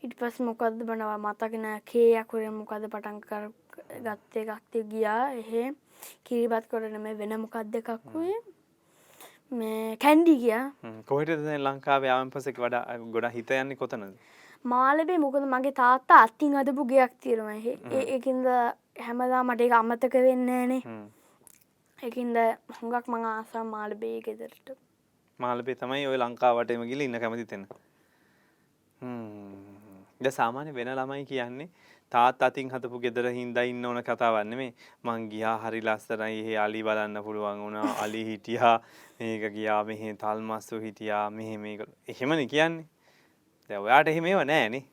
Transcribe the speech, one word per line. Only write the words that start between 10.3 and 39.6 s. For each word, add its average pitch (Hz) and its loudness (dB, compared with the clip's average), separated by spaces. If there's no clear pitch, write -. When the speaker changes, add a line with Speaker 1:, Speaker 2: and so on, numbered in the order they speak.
Speaker 1:
ගියා. 233 2
Speaker 2:
හ්ම්. 110 -12
කොහෙටද 151 0
දැන් 147 -2
ලංකාවේ 135 2
ආවන් 127 2
පස්සේ 135 -6
වඩා 120 -2
ගොඩක් 117 -2
හිත 117 -4
යන්නේ 135 0
කොතනද? 110 -8
Speaker 1:
මාලඹේ 285 2
මොකද 277 2
මගේ 262 0
තාත්තා 262 8
අත්තින් 277 4
හදපු 277 0
ගෙයක් 254 4
තියෙනවා 220 -2
එහෙ. 220 -6
Speaker 2:
හ්ම්. - -12
Speaker 1:
ඒ-, 262 0
ඒකින්ද 254 0
හැමදාම 247 0
මට 240 0
ඒක 240 6
අමතක 233 4
වෙන්නේ 254 4
නෑනේ. 254 0
Speaker 2:
හ්ම්. 220 -12
Speaker 1:
ඒකින්ද 240 -2
හුඟක් 240 -4
මං 226 -2
ආසා 226 -6
මාලඹේ 214 -8
ගෙදරට. 220 -12
Speaker 2:
මාලඹේ 123 -2
තමයි 135 -4
ඔය 131 0
ලංකාව 120 4
වටේම 117 -2
ගිහලා 135 -4
ඉන්න 117 -4
කැමති 117 -4
තැන. 98 -12
හ්ම්. 104 -14
දැන් 131 -2
සාමාන්‍ය 131 -4
වෙන 120 -6
ළමයි 135 -6
කියන්නේ 127 -8
තාත්තා 127 4
අතින් 131 -2
හදපු 123 -8
ගෙදර 120 -2
හින්දා 123 -2
ඉන්න 123 -4
ඕන 120 -4
කතාවක් 113 2
නෙමෙයි. 120 -8
"මං 113 -4
ගියා 110 -2
හරි 113 -6
ලස්සනයි. 110 -2
එහෙ 110 -4
අලි 107 0
බලන්න 107 -2
පුළුවන් 104 -6
වුණා. 107 -6
Speaker 1:
<laughs> 104 -2
Speaker 2:
අලි 110 -4
හිටියා. 113 2
මේක 113 -6
ගියා. 107 0